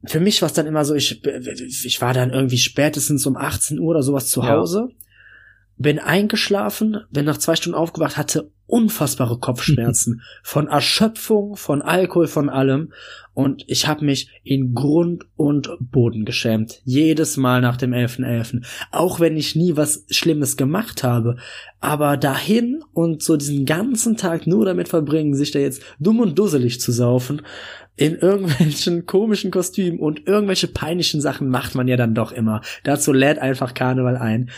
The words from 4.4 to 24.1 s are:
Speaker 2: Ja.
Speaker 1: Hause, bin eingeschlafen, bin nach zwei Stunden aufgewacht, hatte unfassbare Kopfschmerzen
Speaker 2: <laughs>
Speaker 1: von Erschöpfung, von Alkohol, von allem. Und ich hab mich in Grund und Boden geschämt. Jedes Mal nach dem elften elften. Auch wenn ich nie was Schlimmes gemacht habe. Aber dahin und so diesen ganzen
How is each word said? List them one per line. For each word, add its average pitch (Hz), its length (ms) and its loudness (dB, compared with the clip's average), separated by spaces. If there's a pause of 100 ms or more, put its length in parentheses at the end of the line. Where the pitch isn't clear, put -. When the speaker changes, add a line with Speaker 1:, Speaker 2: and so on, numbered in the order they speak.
Speaker 2:
Ja. 123 80 0
Speaker 1:
Hause, 196 400 0 (880)
bin 147 220 2
eingeschlafen, 208 960 0 (140)
bin 147 140 0
nach 151 120 0
zwei 165 180 0
Stunden 170 220 -2
aufgewacht, 160 400 -2
hatte - 340 -4 (140)
unfassbare 156 760 0
Kopfschmerzen 123 840 0 (120)
Speaker 2:
<laughs> - 100 -20
Speaker 1:
von - 240 -2
Erschöpfung, 208 880 0
von - 260 -2
Alkohol, 175 460 2
von 143 220 0
allem. 135 440 0 (400)
Und 139 340 0
ich - 200 -2
hab 151 140 -2
mich 143 280 0 (140)
in 135 300 0
Grund 160 520 0 (100)
und 143 340 0 (100)
Boden 120 460 0
geschämt. 110 580 -2
Jedes 151 540 2
Mal 127 240 2
nach 123 160 2
dem 123 160 -2
elften 123 300 -2
elften. 120 420 -4 (260)
Auch 170 280 0
wenn 160 180 4
ich - 180 -4
nie 165 220 2
was 147 320 -2
Schlimmes 151 480 0
gemacht 156 460 -2
habe. 117 340 0 (420)
Aber 147 380 0
dahin 214 640 0 (120)
und 165 300 0
so 160 140 2
diesen 143 280 0
ganzen 220 520 0